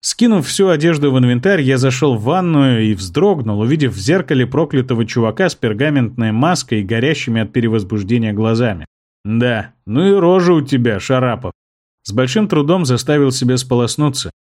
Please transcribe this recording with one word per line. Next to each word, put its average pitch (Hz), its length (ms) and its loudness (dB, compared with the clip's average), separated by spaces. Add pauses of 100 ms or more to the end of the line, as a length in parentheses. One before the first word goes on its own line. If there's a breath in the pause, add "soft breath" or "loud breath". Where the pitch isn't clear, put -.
Скинув 220 400 2
всю 196 220 0
одежду 151 460 2
в 131 40 2
инвентарь, 127 440 2
я 131 160 2
зашёл 131 400 0
в 104 60 -6
ванную 143 600 2
и 107 100 0
вздрогнул, 107 680 -2
увидев 131 320 0
в 92 40 -10
зеркале 139 480 0
проклятого 131 600 -2
чувака 113 420 0
с - 80 -4
пергаментной 117 800 -2
маской 123 480 0
и - 20 -4
горящими 113 580 -2
от 107 120 -6
перевозбуждения 110 800 -2
глазами. 110 520 -2 (380)
"Да, 113 500 -2 (120)
ну 131 200 0
и 196 140 4
рожа 180 320 4
у 160 100 4
тебя, 123 380 0
Шарапов!" 123 540 -2 (500)
С - 80 -14
большим 131 380 0
трудом 165 340 2
заставил 135 480 2
себя 127 240 0
сполоснуться. 123 760 -2 (100)